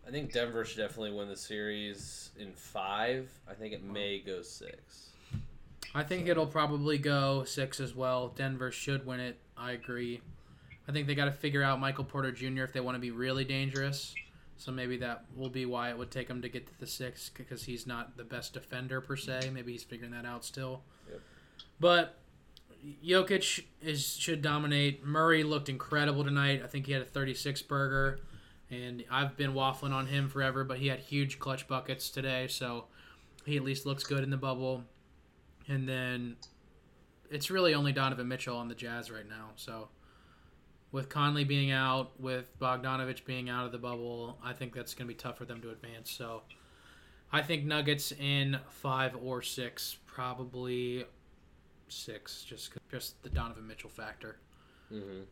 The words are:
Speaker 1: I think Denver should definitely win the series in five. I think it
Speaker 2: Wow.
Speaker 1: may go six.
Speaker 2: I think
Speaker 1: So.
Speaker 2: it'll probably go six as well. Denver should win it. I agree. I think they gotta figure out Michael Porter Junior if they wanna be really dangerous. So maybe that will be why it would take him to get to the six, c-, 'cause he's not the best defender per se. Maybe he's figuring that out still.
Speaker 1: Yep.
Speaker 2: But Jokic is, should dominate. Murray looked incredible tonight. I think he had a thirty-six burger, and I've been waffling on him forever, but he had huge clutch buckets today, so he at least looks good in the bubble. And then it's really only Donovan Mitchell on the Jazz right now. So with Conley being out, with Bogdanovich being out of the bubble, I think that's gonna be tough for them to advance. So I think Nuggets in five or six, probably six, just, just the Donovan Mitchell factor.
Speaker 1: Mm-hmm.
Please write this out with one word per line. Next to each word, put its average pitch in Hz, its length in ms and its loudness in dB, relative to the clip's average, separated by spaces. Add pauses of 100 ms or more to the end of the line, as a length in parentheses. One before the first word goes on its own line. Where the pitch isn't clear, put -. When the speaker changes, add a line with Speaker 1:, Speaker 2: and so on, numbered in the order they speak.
Speaker 1:
I 123 60 -10
think 139 220 -4
Denver 117 320 2
should 107 120 -8
definitely 107 360 -2
win 101 160 -4
the 95 80 -8
series 104 1000 -6
in 98 160 -12
five. 110 760 -2 (200)
I 98 40 -10
think 107 200 -8
it 80 100 -8
Speaker 2:
Wow. 98 100 -8
Speaker 1:
may 101 260 -2
go 95 220 -6
six. - 720 -16 (840)
Speaker 2:
I 151 80 2
think 175 220 -2
Speaker 1:
So. 175 60 4
Speaker 2:
it'll 156 160 6
probably 147 500 4
go 139 480 4
six 135 340 -2
as 123 160 -4
well. 127 340 2
Denver 127 420 -2
should 135 340 -2
win 127 140 -4
it. 123 180 -4 (180)
I 123 180 -4
agree. 120 480 -4 (680)
I 143 40 -4
think 143 160 0
they 143 80 2
gotta 139 160 4
figure 143 320 2
out 135 160 6
Michael 135 240 0
Porter 131 280 -2
Junior 131 340 -2
if 127 80 -10
they 131 60 0
wanna 127 200 0
be 123 120 -2
really 131 340 0
dangerous. 135 680 0 (440)
So - 160 -8
maybe 127 240 -2
that 120 280 -4 (120)
will 131 120 -4
be 127 160 -2
why 123 240 0
it 117 80 -4
would 123 140 -8
take 127 160 -4
him 123 140 -4
to 123 80 -6
get - 180 -8
to - 120 -20
the - 80 -8
six, - 500 -8
c-, 165 60 -12
'cause 123 200 -10
he's 120 240 -6
not 120 300 -6
the 120 80 -12
best 117 280 -8
defender 127 460 -4
per 135 160 -4
se. 131 380 -2
Maybe 123 180 -6
he's 117 120 -8
figuring 120 280 -10
that 120 140 -8
out 120 180 -6
still. 131 400 -6 (260)
Speaker 1:
Yep. - 120 -10 (580)
Speaker 2:
But 170 400 8 (840)
Jokic 185 600 6 (180)
is, 151 240 0 (120)
should 160 240 0
dominate. 147 600 4
Murray 156 400 8
looked 147 260 2
incredible 147 540 4
tonight. 139 400 6
I 123 40 -8
think 135 200 -4
he 139 60 -2
had 135 80 2
a 123 40 -6
thirty-six 139 560 -2
burger, 135 580 4 (500)
and 123 400 -6
I've 139 280 2
been 135 160 2
waffling 135 380 2
on 135 160 0
him 139 220 4
forever, 135 340 2
but 131 140 -2
he 139 100 2
had 131 120 0
huge 143 400 0
clutch 135 280 -4
buckets 131 420 -2
today, 131 380 -2
so 120 380 -4 (600)
he 147 120 2
at 131 60 2
least 135 220 -2
looks 139 180 0
good 139 200 2
in 135 60 0
the 135 80 2
bubble. 131 460 0 (840)
And 135 200 2
then 123 480 -2 (920)
it's 143 200 -4
really 180 240 6
only 143 180 6
Donovan 135 360 2
Mitchell 127 300 -2
on 120 100 -6
the 117 80 -8
Jazz 117 360 -8
right 107 160 -12
now. 110 280 -12
So 113 340 -10 (1040)
with 135 180 -4
Conley 147 340 4
being 139 280 4
out, 131 480 2
with 127 400 -4
Bogdanovich 131 640 0
being 127 240 -4
out 123 160 -2
of 117 60 -6
the 123 60 -8
bubble, 120 640 -6
I 123 100 -6
think 123 200 -8
that's - 200 -8
gonna 120 140 -8
be 117 80 -8
tough 120 220 -8
for 120 80 -10
them 113 160 -10
to 117 100 -10
advance. 113 380 -12
So 113 340 -8 (880)
I 151 100 4
think 147 240 0
Nuggets 147 480 2
in 139 440 2 (120)
five 131 520 0
or 127 200 -4
six, - 560 -6 (100)
probably 123 1000 -4 (840)
six, - 560 -12
just, - 280 -12 (200)
just - 320 -8
the 123 60 -12
Donovan 113 380 -2
Mitchell 110 220 -14
factor. 107 480 -12 (540)
Speaker 1:
Mm-hmm. 98 300 -8 (100)